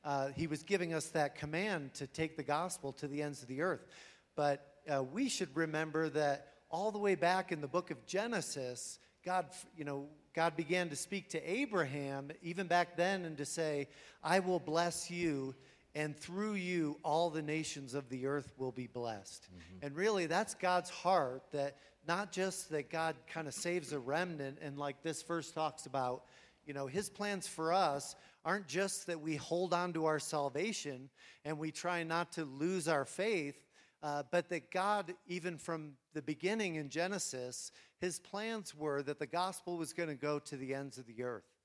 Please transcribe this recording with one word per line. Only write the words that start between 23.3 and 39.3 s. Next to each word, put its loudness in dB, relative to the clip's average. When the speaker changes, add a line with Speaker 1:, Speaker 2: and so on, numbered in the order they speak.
Speaker 1:
kinda -4
saves -2
a -2
remnant, 0
and -6
like -4
this -4
verse -4
talks -2
about, 0
you -8
know, -2
his -2
plans -2
for 0
us 2
aren't 0
just 0
that -2
we -2
hold 0
on 2
to 2
our 4
salvation -2
and -2
we -2
try 0
not 0
to -4
lose 0
our 6
faith, 0
uh, 0
but 2
that -4
God, 2
even -4
from -6
the -4
beginning 0
in -4
Genesis, -2
his -2
plans -6
were 0
that -4
the -4
gospel -2